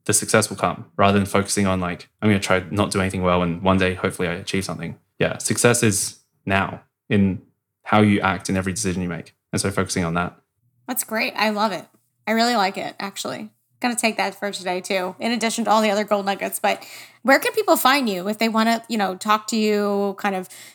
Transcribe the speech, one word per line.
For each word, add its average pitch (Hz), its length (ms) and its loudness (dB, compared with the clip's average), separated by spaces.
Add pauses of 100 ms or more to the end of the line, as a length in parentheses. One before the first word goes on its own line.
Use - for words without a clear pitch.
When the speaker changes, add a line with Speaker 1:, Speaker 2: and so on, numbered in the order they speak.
Speaker 1:
the 107 60 2
success 107 380 2
will 101 60 -8
come - 300 -4 (100)
rather 101 200 4
than 98 100 2
focusing 101 380 0
on, 92 140 2
like, 87 300 -6 (120)
"I'm 107 80 2
gonna 98 120 4
try 92 320 2
not 101 180 2
do 101 100 0
anything 95 220 0
well 90 200 4
and 87 200 -2
one 95 160 4
day 92 160 2
hopefully 92 320 -2
I 85 60 -2
achieve 92 320 -4
something." 85 320 -8 (240)
Yeah, 87 180 -2
success - 460 2
is - 320 0 (280)
now 98 380 -2 (260)
in 98 340 2 (420)
how 107 180 4
you 101 180 4
act 95 300 -2
in 95 80 0
every 92 160 -2
decision 92 260 -4
you 87 80 -4
make. 82 260 -12 (160)
And - 80 -2
so 98 120 -2
focusing 95 340 -2
on 82 80 -2
that. 87 260 -4 (480)
Speaker 2:
That's 254 180 -6
great. 233 320 -4
I 220 120 0
love 208 240 0
it. 156 140 -8 (400)
I 214 60 0
really 233 220 2
like 196 220 0
it, - 240 -8
actually. - 480 -8 (320)
Gonna 240 160 -2
take 220 220 0
that 190 160 -2
for 202 160 -8
today 185 320 -6
too, 185 360 -4
in 226 140 -2
addition 226 320 -2
to 208 60 2
all 220 100 6
the 214 100 2
other 208 140 0
gold 202 220 -2
nuggets. 196 320 -4
But 196 260 -2 (380)
where 269 160 6
can 466 140 -2
people 370 260 2
find 262 280 2
you 190 220 -2
if 214 80 -2
they 226 140 0
wanna, 226 400 0
you 226 80 -2
know, 190 180 0
talk - 300 0
to 226 100 -4
you, 202 640 0
kind 196 180 -2
of, 185 140 -8 (240)